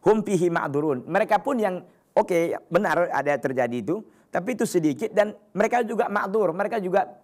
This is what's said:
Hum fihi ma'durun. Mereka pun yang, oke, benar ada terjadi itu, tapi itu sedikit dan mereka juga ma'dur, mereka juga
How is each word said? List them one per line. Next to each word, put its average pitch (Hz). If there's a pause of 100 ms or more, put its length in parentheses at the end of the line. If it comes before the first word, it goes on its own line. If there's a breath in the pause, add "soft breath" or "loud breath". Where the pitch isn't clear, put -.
Hum 214
fihi 180
ma'durun. 147
Mereka 202
pun 269
yang, 185 (320 soft breath)
oke, 170
benar 170
ada 143
terjadi 123
itu, 175 (280 soft breath)
tapi 196
itu 226
sedikit 156
dan 208 (200)
mereka 214
juga 220
ma'dur, 202
mereka 214
juga 185 (180)